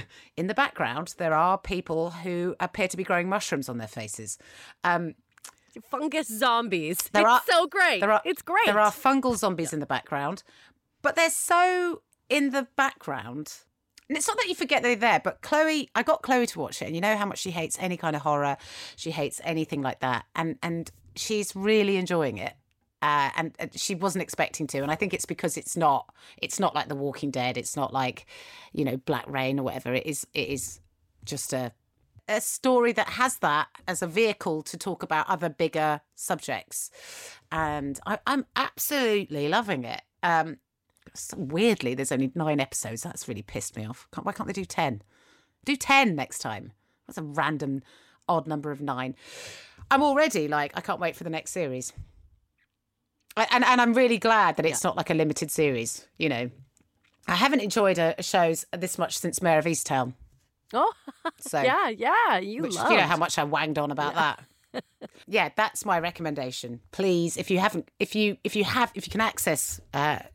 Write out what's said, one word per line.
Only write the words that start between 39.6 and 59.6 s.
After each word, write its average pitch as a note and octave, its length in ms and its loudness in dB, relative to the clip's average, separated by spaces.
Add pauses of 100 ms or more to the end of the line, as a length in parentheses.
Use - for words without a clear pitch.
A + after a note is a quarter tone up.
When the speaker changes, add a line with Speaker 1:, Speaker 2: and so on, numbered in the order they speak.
Speaker 1:
it. A#2 180 -8 (220)
Um, E3 340 2 (560)
so - 240 -12
weirdly, D#3+ 560 2
there's C3+ 180 -4
only C3 220 2
nine D#3 260 0
episodes. A#2 440 -4
That's - 240 -12
really G#2+ 160 -8
pissed - 340 -8
me G#2+ 80 -8
off. A2+ 260 -12
Can't, - 140 -10
why G3+ 60 -2
can't G#3+ 160 -8
they G3+ 60 -6
do F#3+ 120 -6
ten? C3+ 380 -2 (600)
Do C#4+ 120 0
ten C4+ 400 4
next C3+ 240 -6
time. A2 320 -8 (340)
That's - 140 -14
a D#3+ 40 -8
random C#3+ 600 -2 (440)
odd E3 200 0
number D3+ 240 -6
of C#3+ 100 -10
nine. C3 340 -4 (760)
I'm C4+ 100 6
already C#4+ 460 2
like, D3 280 -2
I F3 60 -6
can't E3 180 -4
wait E3 160 -2
for - 80 -14
the E3 60 -8
next D#3+ 220 -8
series. C3 420 -6 (1400)
I, A3 140 4
and, B3 140 6
and B3 160 6
I'm A#3 120 4
really A#3+ 240 6
glad G3+ 400 6
that D3+ 80 2
it's D#3 180 0
Speaker 2:
Yeah. F#3 60 2
Speaker 1:
not, - 80 0
like, E3+ 120 -2
a F3+ 40 2
limited D#3 380 2
series, B2+ 560 0 (100)
you D#3+ 120 0
know. B2 200 -2 (800)
I F3+ 80 0
haven't C4 260 4
enjoyed G3+ 360 4
a, E3 200 4
a F3 60 -6
shows E3 480 2
this F3+ 260 -6
much - 200 -2
since - 240 -4
Mare E3 180 6
of D3+ 60 2